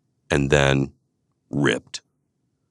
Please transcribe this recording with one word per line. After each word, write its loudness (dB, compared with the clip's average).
and 0
then 2
ripped. -4